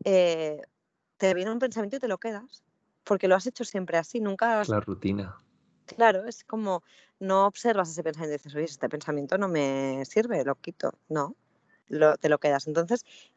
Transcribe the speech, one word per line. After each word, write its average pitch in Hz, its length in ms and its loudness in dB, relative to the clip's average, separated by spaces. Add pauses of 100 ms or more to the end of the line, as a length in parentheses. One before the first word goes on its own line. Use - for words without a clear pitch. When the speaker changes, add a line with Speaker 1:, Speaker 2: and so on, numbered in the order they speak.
Speaker 1:
eh, 165 560 2 (560)
te 190 160 2
viene 185 180 -2
un 233 80 -4
pensamiento 226 380 -4
y - 20 -10
te 254 80 -4
lo 196 120 -2
quedas, 226 440 -10 (400)
porque 190 240 2
lo 185 80 8
has 190 120 0
hecho 247 180 -6
siempre 170 320 -2
así, 165 240 -2
nunca 214 400 0
has 202 80 -4
Speaker 2:
La 107 100 2
rutina. 98 580 -4 (480)
Speaker 1:
Claro, 220 400 2
es 226 180 -12
como 202 400 -4 (360)
no 190 280 2
observas 202 420 0
ese 160 140 -8
pensamiento 156 320 -4
y - 20 -6
dices: 143 180 -16
"Oye, 156 100 -2
este 139 240 -6
pensamiento 147 480 -2
no 196 100 0
me 135 580 0
sirve, 214 400 0
lo 139 100 0
quito". - 380 -6 (160)
No, 156 260 -2 (520)
lo, 151 300 4
te 160 120 0
lo 151 100 4
quedas. 143 280 0
Entonces, 170 380 0 (320)